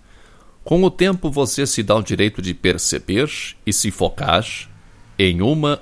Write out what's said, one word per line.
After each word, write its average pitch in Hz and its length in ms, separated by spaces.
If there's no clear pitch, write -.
Com 180 200
o 180 80
tempo 180 400
você 139 340
se - 160
dá 104 140
o 110 80
direito 98 360
de 92 140
perceber 92 800
e 104 80
se - 160
focar - 560
em 90 240
uma 147 400